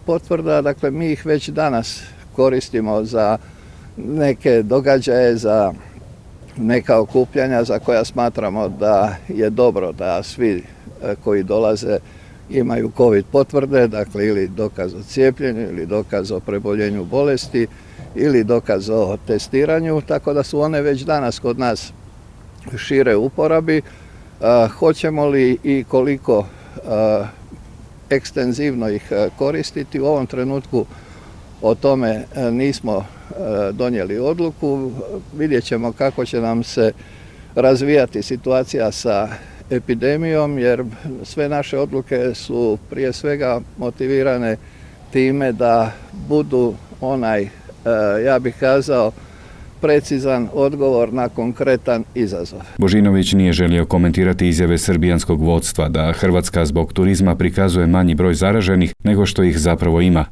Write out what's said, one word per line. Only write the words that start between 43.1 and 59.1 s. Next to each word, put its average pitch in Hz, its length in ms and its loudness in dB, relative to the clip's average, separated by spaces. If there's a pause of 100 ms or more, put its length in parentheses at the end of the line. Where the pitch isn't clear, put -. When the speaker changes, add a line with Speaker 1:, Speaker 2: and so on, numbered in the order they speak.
Speaker 1:
svega 139 480 -2 (180)
motivirane 127 800 -2 (560)
time 135 400 2
da 113 400 2 (360)
budu 139 460 0 (260)
onaj, 120 420 -2
e, 98 60 -6 (760)
ja 131 140 4
bih 127 220 -2
kazao, 131 520 2 (680)
precizan 135 760 0
odgovor 135 580 2
na 123 160 -2
konkretan 120 760 -2 (100)
izazov. 92 460 -4 (180)
Speaker 2:
Božinović 98 540 4
nije 92 200 4
želio 85 320 4
komentirati 90 640 2
izjave 85 300 2
srbijanskog 85 640 2
vodstva 80 460 0
da 78 240 0
Hrvatska 87 540 0
zbog 78 260 -2
turizma 92 420 2
prikazuje 87 520 2
manji 90 280 4
broj 87 200 2
zaraženih 95 580 2 (120)
nego 101 220 4